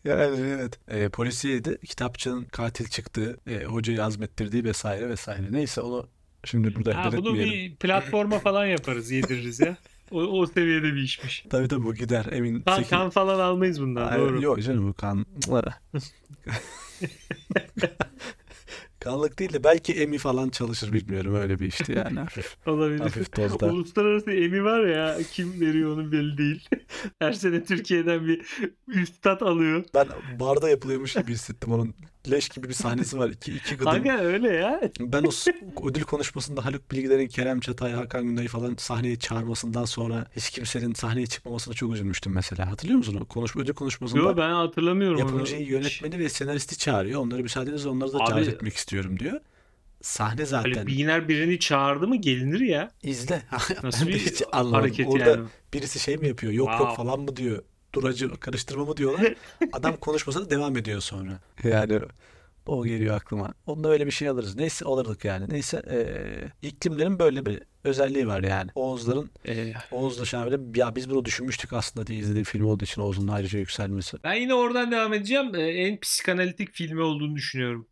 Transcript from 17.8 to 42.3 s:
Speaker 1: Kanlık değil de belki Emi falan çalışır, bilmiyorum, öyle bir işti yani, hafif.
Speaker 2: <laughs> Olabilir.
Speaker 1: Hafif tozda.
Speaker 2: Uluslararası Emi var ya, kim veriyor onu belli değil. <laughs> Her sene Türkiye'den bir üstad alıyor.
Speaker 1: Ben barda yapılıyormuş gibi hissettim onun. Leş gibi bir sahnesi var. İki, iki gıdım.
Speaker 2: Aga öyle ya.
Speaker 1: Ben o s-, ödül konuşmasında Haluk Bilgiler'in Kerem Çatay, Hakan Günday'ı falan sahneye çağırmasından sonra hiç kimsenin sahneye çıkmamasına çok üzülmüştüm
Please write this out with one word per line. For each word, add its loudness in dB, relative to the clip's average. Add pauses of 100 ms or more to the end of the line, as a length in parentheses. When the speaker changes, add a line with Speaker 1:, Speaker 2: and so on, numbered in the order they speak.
Speaker 1:
Kanlık -2
değil -2
de -2
belki 6
Emi 2
falan 0
çalışır, -4
bilmiyorum, 0
öyle 0
bir -2
işti -4
yani, -2
hafif. -8
Speaker 2:
<laughs> -8
Olabilir. 0
Speaker 1:
Hafif -2
tozda. 0
Speaker 2:
Uluslararası 2
Emi 2
var 4
ya, 2 (140)
kim -6
veriyor 2
onu -2
belli 0
değil. 0 (240)
<laughs> -10
Her 2
sene 2
Türkiye'den 2
bir 2 (420)
üstad 2
alıyor. 4 (100)
Speaker 1:
Ben 8 (340)
barda 4
yapılıyormuş 2
gibi 0
hissettim -4
onun. 0 (360)
Leş 2
gibi -10
bir -6
sahnesi -2
var. 2
İki, -8
iki -6
gıdım. 2
Speaker 2:
Aga 4
öyle 4
ya. 2 (200)
Speaker 1:
Ben 0
o 4
s-, 0 (280)
ödül -2
konuşmasında -4
Haluk -6
Bilgiler'in 4
Kerem 0
Çatay, -4
Hakan -4
Günday'ı -2
falan -4
sahneye -2
çağırmasından -2
sonra -4 (100)
hiç -6
kimsenin -4
sahneye -2
çıkmamasına -8
çok -2
üzülmüştüm -4